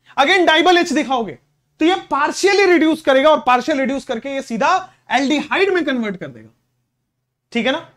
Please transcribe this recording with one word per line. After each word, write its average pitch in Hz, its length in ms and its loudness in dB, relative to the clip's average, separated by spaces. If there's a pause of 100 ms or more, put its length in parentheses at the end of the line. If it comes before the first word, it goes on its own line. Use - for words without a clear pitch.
(180)
again 330 300 2
डाइबल 339 300 4
एच 349 160 0
दिखाओगे 233 440 -4 (420)
तो 311 60 0
ये 359 100 2 (160)
पार्शियली 339 560 0
रिड्यूस 320 340 2
करेगा, 269 280 2
और 302 120 2
पार्शियल 254 380 0
रिड्यूस 269 260 -4
करके 247 240 -10
ये 269 140 -6
सीधा 240 260 -2 (420)
एल्डिहाइड 277 580 0
में 359 160 0
कन्वर्ट 226 320 -4
कर 165 100 -12
देगा, 110 220 -20 (1000)
ठीक 233 140 -4
है 254 60 -2
ना? 330 260 -8